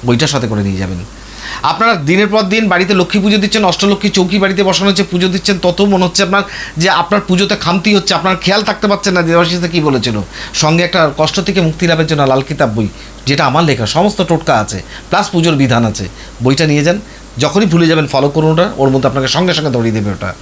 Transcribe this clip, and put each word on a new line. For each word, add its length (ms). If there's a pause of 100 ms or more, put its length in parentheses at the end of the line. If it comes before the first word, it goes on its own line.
বইটার 220
সাথে 200
করে 160
নিয়ে 140
যাবেন। 200 (640)
আপনারা 320
দিনের 320
পর 140
দিন 260
বাড়িতে 260
লক্ষ্মী 280
পুজো 160
দিচ্ছেন, 280
অষ্টলক্ষ্মী 440
চৌকি 300
বাড়িতে 240
বসানো 260
হচ্ছে, 140
পুজো 240
দিচ্ছেন, 340
তত 200
মনে 240
হচ্ছে 180
আপনার 200 (340)
যে 120
আপনার 380
পুজোতে 280
খামতি 400
হচ্ছে, 180
আপনার 240
খেয়াল 260
থাকতে 240
পারছেন 260
না 80
দেবাশিসদা 460
কী 120
বলেছিল। 420 (320)
সঙ্গে 300
একটা 340
কষ্ট 220
থেকে 220
মুক্তি 260
লাভের 200
জন্য 160
লাল 180
কিতাব 320
বই, 140 (380)
যেটা 200
আমার 180
লেখা, 220
সমস্ত 360
টোটকা 340
আছে, 260 (280)
প্লাস 200
পুজোর 260
বিধান 300
আছে, 220 (360)
বইটা 240
নিয়ে 160
যান। 160 (380)
যখনই 280
ভুলে 220
যাবেন, 200
ফলো 220
করুন 220
ওটা, 260
ওর 120
মধ্যে 180
আপনাকে 200
সঙ্গে 260
সঙ্গে 160
ধরিয়ে 240
দেবে 180
ওটা। 300